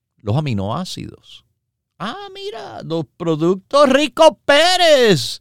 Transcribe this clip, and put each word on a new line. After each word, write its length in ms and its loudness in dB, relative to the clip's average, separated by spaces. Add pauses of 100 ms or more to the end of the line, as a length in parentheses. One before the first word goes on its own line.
(180)
los 180 -4
aminoácidos. 1080 -6 (540)
Ah, 340 -12
mira, 500 -14
los 220 -6 (120)
productos 720 0
Rico 560 2
Pérez 960 2